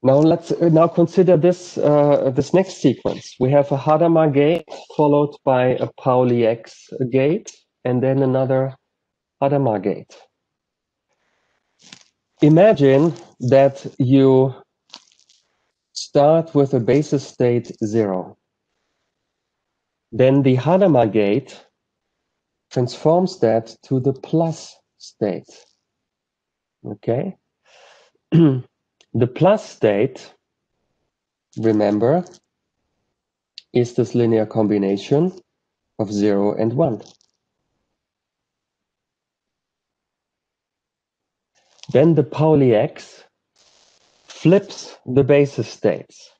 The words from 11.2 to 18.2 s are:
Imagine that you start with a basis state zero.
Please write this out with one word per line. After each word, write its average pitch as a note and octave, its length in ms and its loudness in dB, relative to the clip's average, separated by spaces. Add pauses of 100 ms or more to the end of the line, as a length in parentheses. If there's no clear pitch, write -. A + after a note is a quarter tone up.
Imagine D#3 720 4 (260)
that C3+ 460 0 (120)
you C3+ 560 2 (1400)
start D#3 600 0
with C#3 200 0
a B2+ 80 0
basis C3+ 440 -2
state A#2+ 460 -4 (140)
zero. G2+ 520 -4 (1700)